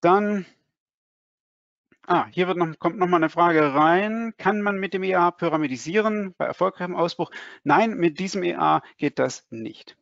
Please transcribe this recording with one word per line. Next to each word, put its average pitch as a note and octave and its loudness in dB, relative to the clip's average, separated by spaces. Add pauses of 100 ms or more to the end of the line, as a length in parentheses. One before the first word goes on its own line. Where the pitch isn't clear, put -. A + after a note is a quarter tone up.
dann, G3+ 2 (1600)
ah, D#3+ 2
hier F3+ 0
wird F3+ -2
noch, E3 -2
kommt F3 -2
noch F3+ 2
mal F3+ 4
eine D#3+ 2
Frage D#3 2
rein. G#3 2
„Kann G#3 -2
man G3+ -2
mit F#3+ -6
dem F#3+ -4
E F#3 -2
A F3 4
pyramidisieren F3 -2
bei - -2
erfolgreichem F3+ -4
Ausbruch?“ E3+ -2 (320)
Nein, G3 2
mit E3 0
diesem F#3+ -6
E F3 -4
A D#3 2 (140)
geht C#3+ -4
das C3 -4
nicht. A2+ -14